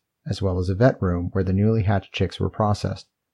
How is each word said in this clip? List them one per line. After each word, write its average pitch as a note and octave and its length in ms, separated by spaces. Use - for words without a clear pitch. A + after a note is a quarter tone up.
as G#2 160
well F#2 160
as F2+ 120
a G2 60
vet A#2+ 260
room F2+ 320
where F#2+ 100
the F#2 100
newly A2 300
hatched G2 300
chicks - 260
were G2 100
processed G2+ 580